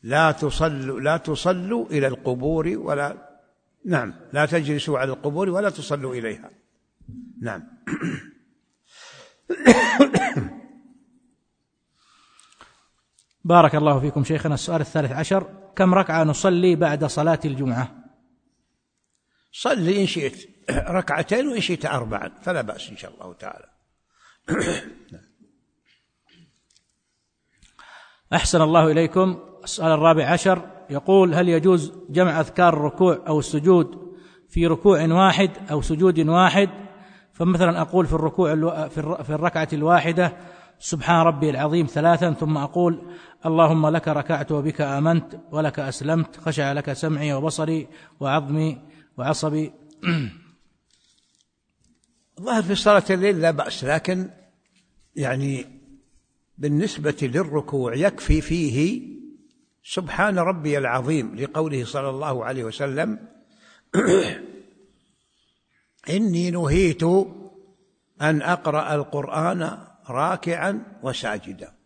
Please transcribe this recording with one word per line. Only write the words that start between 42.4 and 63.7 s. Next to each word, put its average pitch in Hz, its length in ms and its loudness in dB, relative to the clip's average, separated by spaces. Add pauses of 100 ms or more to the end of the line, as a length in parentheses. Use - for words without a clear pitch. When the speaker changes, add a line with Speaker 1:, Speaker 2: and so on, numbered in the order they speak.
Speaker 2:
أقول: 170 420 0 (480)
'اللهم 160 420 4
لك 160 200 0
ركعت 147 440 -2
وبك 151 280 -2
آمنت 147 600 0 (100)
ولك 151 300 -2
أسلمت، 147 560 -4
خشع 143 360 -4
لك 143 200 -6
سمعي 151 400 -4
وبصري 156 560 -4 (320)
وعظمي 143 580 -2 (400)
وعصبي.'" 151 540 -4 (300)
<clears throat> 156 400 -4 (2000)
Speaker 1:
الظاهر 220 240 -2
في 180 120 -2
صلاة 202 360 4
الليل 190 300 2
لا 165 100 4
بأس، - 340 -6
لكن 180 460 -2 (840)
يعني 135 500 -4 (920)
بالنسبة 151 640 -2
للركوع 139 720 -4
يكفي 160 460 0
فيه: 160 600 -2 (800)
"سبحان 185 560 -2
ربي 165 400 -2
العظيم"، 131 560 -2
لقوله 139 500 -4
صلى 135 260 -6
الله 135 340 -6
عليه 123 200 -6
وسلم: 143 540 -6 (760)